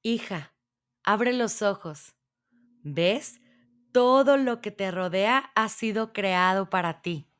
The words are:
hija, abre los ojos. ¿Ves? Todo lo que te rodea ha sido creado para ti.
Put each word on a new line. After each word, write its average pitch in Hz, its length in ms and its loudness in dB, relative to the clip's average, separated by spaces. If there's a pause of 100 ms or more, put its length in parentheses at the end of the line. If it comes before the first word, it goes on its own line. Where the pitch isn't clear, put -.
hija, 220 520 -6 (480)
abre 214 300 0
los 247 300 -2
ojos. 196 560 -6 (680)
¿Ves? 170 560 -2 (540)
Todo 254 420 6
lo 254 240 0
que 214 120 -10
te 196 200 -6
rodea 190 640 0
ha 220 140 2
sido 220 420 -4
creado 190 580 0
para 170 320 -2
ti. 165 280 -8 (100)